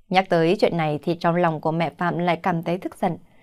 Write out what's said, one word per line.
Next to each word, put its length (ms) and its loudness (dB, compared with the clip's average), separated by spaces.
Nhắc 200 2
tới 300 4
chuyện 180 2
này 260 0
thì 120 -2
trong 200 0
lòng 260 0
của 100 -2
mẹ 180 0
Phạm 280 -4
lại 180 0
cảm 280 -2
thấy 140 -2
tức 180 -10
giận. 220 -2